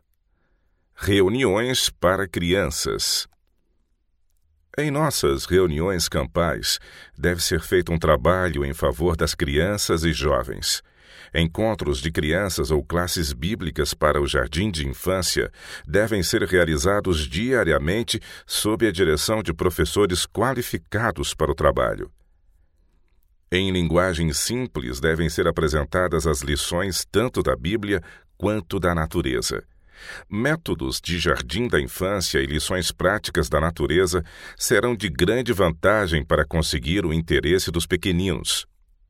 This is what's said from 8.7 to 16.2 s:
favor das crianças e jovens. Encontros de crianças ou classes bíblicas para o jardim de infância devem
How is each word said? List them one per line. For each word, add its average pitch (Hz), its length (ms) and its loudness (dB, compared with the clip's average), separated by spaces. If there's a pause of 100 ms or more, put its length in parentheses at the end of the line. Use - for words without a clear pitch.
favor 78 440 0
das 80 180 0
crianças 82 680 0
e 82 80 2
jovens. 65 680 -2 (540)
Encontros 82 640 0
de 71 100 -2
crianças 78 640 0
ou 76 100 2
classes 85 520 -2
bíblicas 73 600 -4
para 73 280 2
o 69 40 0
jardim 71 460 0
de 78 160 -4
infância 85 640 -2 (340)
devem 101 380 2